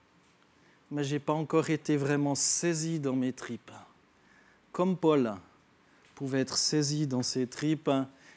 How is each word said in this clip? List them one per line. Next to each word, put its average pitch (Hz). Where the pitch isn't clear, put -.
mais 147
j'ai 143
pas 151
encore 160
été 151
vraiment 143
saisi 165
dans 135
mes 127
tripes. » -
Comme 180
Paul 139
pouvait 135
être 131
saisi 151
dans 127
ses 127
tripes 151